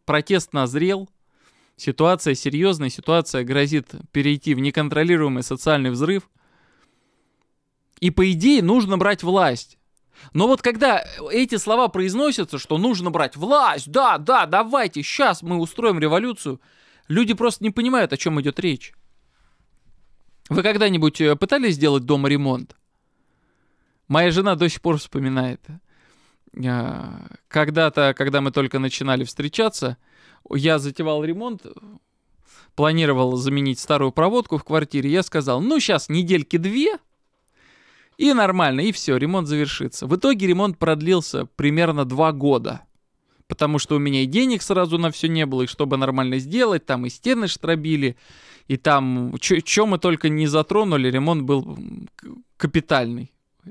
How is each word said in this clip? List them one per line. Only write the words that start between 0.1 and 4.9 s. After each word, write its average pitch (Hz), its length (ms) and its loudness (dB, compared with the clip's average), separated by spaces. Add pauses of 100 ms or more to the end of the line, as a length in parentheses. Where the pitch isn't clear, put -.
назрел, 156 560 -2 (640)
ситуация 156 600 0
серьезная, 151 520 0
ситуация 151 560 -2
грозит 143 460 0 (240)
перейти 143 420 0
в 127 40 -2
неконтролируемый 147 840 0